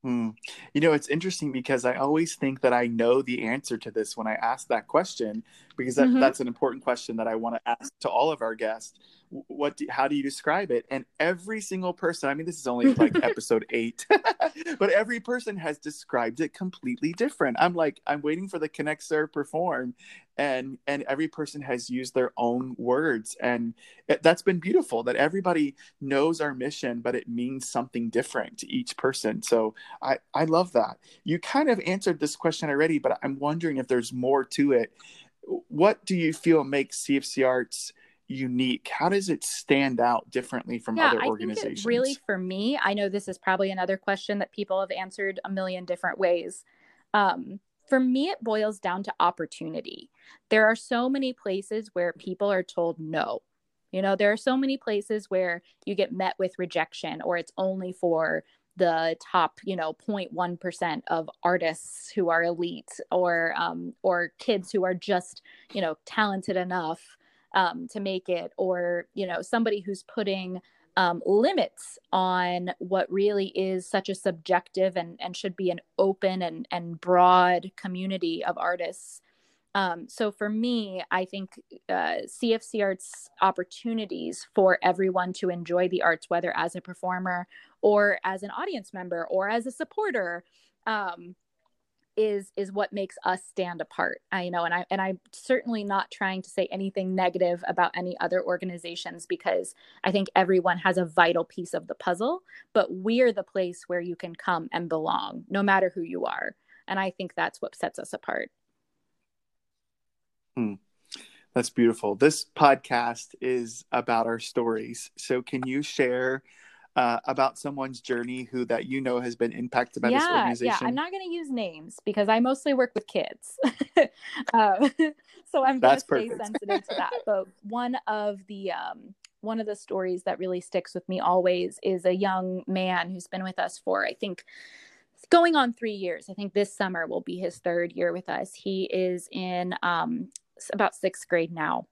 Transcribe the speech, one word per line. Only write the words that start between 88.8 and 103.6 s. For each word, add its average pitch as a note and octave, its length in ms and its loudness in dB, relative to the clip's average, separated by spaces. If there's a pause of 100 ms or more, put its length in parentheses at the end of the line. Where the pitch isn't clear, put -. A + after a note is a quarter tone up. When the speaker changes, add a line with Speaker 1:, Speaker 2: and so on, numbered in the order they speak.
Speaker 2:
member F3+ 320 -6
or F#3+ 240 0
as A#3 160 0
a B3+ 60 -6
supporter, A#3 720 -4 (420)
um, F#3 480 -4 (840)
is, G#3 400 0
is G3 160 -4
what G3+ 220 -2
makes G3 220 -6 (100)
us F#3 180 0
stand F3 380 -6
apart. - 400 -4 (100)
I F3+ 180 -2
know, F3 160 0
and E3+ 100 0
I, F3+ 160 -2
and F#3+ 100 0
I'm F#3+ 180 -2 (120)
certainly A#3 520 -2
not G3 280 0
trying F#3+ 320 -4
to - 80 -18
say F#3 200 0
anything F#3+ 440 -4
negative F3+ 520 2
about F3 300 0
any F3+ 220 -6
other F3 240 0
organizations, F3 800 -6
because F3+ 480 -2 (300)
I G3 80 2
think G3 240 0
everyone F3+ 420 4
has F#3 220 2
a F3 60 2
vital E3+ 380 4
piece - 300 -8
of E3+ 140 -6
the - 80 -8
puzzle, A#3 480 -2 (300)
but G3+ 200 4
we're A3+ 400 2
the G3 80 -4
place F3+ 460 -4